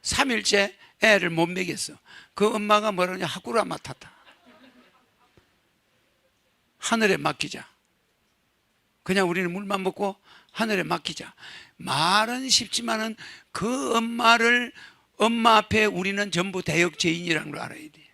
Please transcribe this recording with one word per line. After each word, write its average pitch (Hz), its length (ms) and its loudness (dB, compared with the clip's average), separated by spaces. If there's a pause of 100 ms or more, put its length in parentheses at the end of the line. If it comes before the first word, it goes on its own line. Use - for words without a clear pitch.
삼 269 300 0
일째 202 440 0 (260)
애를 196 280 4
못 165 180 2
먹였어. 180 460 -6 (400)
그 214 200 2
엄마가 208 380 2
뭐라냐? 180 340 -2
하쿠라 202 400 -2
마타타. - 440 -12 (2750)
하늘에 214 400 2
맡기자. 147 500 -6 (1400)
그냥 190 240 2
우리는 175 240 -2
물만 196 320 -6
먹고 190 320 -2 (360)
하늘에 214 320 -2
맡기자. 160 500 -6 (440)
말은 214 720 0
쉽지만은 226 680 -2 (360)
그 247 460 -2
엄마를, 233 760 4 (460)
엄마 233 400 6
앞에 214 280 2
우리는 196 460 -2
전부 180 300 -2
대역죄인이라는 165 880 0
걸 151 80 -10
알아야 - 200 -12
돼. - 340 -20